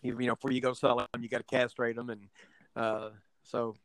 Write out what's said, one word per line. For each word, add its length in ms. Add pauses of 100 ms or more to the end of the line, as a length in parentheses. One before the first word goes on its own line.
You, 160
you 100
know, 60
before 180
you 80
go 120
sell 280
em, 220
you 60
gotta 160
castrate 540
em, 120
and, 180 (480)
uh, 340 (320)
so, 320 (100)